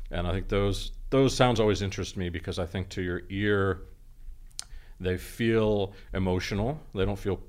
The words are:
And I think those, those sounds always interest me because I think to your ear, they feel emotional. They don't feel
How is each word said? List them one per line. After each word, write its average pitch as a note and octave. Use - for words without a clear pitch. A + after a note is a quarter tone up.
And F2
I F2
think F#2
those, G2+
those C3+
sounds B2
always G#2
interest F#2+
me F2+
because E2+
I F2
think F2+
to G2
your F2
ear, G2
they F2+
feel G#2+
emotional. F#2+
They F#2+
don't G2+
feel F#2